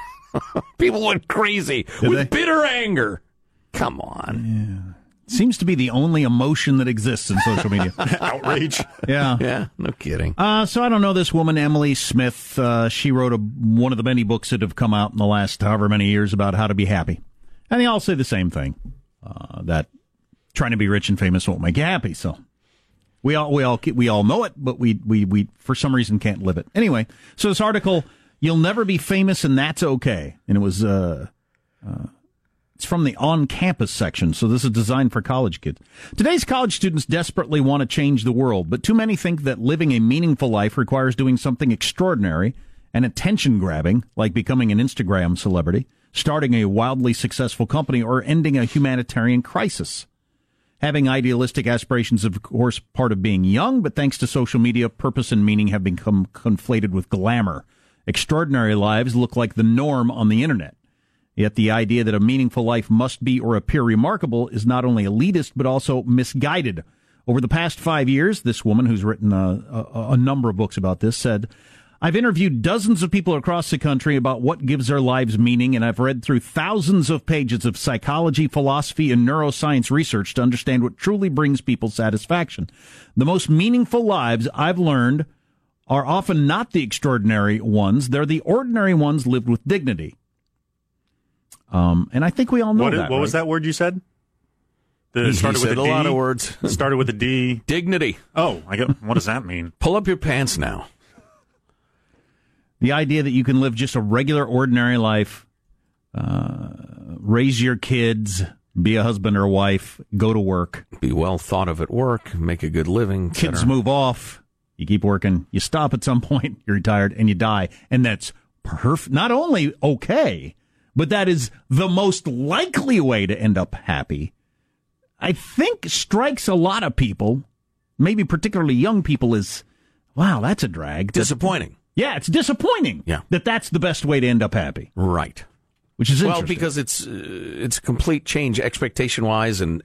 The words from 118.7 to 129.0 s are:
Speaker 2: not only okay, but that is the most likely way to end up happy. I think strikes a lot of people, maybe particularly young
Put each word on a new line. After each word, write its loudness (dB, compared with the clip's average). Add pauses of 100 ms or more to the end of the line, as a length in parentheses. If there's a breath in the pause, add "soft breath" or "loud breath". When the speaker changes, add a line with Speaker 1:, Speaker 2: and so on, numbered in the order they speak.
Speaker 2:
not 0
only 0
okay, 0 (420)
but 2
that 2
is 0 (200 soft breath)
the 2
most 0
likely 0
way 2
to -4
end 4
up -2
happy. -6 (880)
I -2
think -2
strikes -2
a 2
lot 2
of -4
people, 0 (540)
maybe 2
particularly 0
young 2